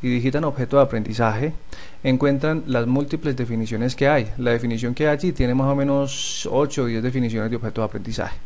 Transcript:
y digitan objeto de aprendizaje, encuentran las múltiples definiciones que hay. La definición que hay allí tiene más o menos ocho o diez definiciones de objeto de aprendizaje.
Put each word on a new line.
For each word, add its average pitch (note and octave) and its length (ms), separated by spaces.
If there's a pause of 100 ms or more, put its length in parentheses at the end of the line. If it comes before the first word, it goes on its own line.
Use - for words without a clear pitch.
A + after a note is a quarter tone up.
y C3 60
digitan C3 380
objeto C3 320
de C#3 60
aprendizaje, A2+ 680 (500)
encuentran C#3 640
las A#2+ 220
múltiples C#3+ 480
definiciones A#2 600
que C#3 120
hay. C3 300
La B2 140
definición A#2 420
que D3+ 140
hay D3 60
allí D#3+ 200
tiene B2 200
más C3+ 140
o C#3 80
menos C#3 760
ocho C#3 340
o - 20
diez A2+ 180
definiciones A#2 460
de A#2 80
objeto A2 240
de G#2+ 60
aprendizaje. F#2+ 580